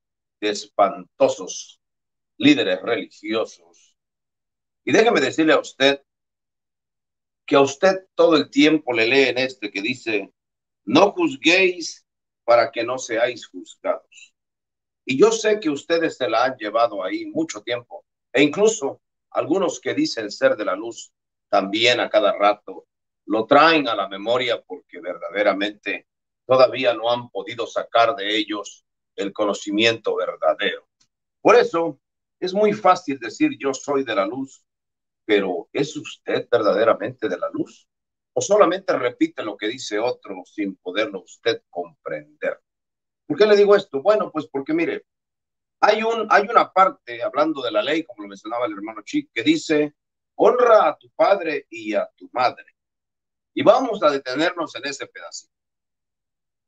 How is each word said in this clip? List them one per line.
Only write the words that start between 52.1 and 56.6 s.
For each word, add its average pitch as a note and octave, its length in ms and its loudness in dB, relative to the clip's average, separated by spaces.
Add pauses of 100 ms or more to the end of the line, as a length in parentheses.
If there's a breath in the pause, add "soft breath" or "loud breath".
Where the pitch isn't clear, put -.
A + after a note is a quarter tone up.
tu - 180 -20
madre". - 440 -4 (760)
Y - 120 -4
vamos A3+ 400 2
a D3 60 2
detenernos D3 640 -4
en A#2+ 100 -12
ese B2+ 220 -10
pedacito. - 440 -20 (1160)